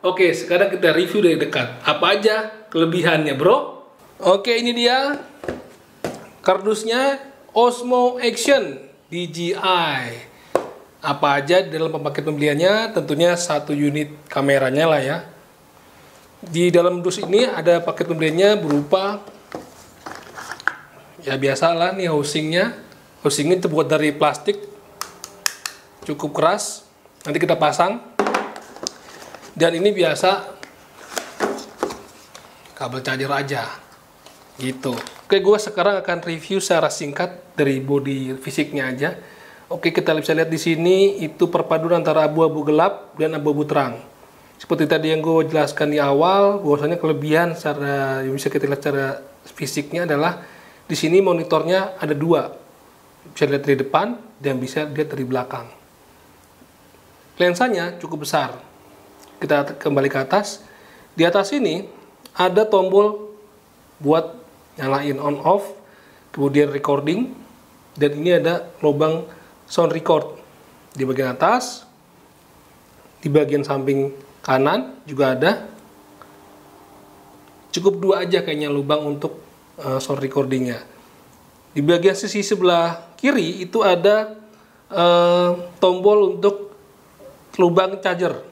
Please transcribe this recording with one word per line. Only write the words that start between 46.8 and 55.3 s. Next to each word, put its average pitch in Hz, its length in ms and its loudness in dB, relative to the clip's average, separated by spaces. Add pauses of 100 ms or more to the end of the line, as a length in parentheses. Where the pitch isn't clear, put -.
kelebihan 156 560 0
secara, 139 720 -4
yang 135 80 -4
bisa 139 160 -4
kita 135 160 -2
lihat 139 160 -2
secara 139 400 -4 (240)
fisiknya 160 640 -6
adalah 151 320 0 (480)
di 170 80 -2
sini 170 240 4
monitornya 175 800 0
ada 151 160 -2
dua, 151 380 2 (800)
bisa 151 100 0
lihat 139 220 0
dari 139 100 4
depan 170 380 0 (260)
dan 135 160 -4
bisa 139 320 -4
lihat 143 220 -4
dari 135 160 -6
belakang. 127 400 -6 (1700)